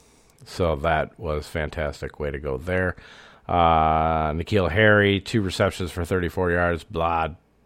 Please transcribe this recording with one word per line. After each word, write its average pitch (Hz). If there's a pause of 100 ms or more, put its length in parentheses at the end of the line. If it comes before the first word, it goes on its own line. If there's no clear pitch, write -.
(440)
so 82
that 76
was 76
fantastic. 76
Way 73
to 69
go 69
there. 90 (520)
Uh, 80
N'Keal 85
Harry, 101
two -
receptions 92
for 87
thirty-four 90
yards. 87
Blah. 82 (380)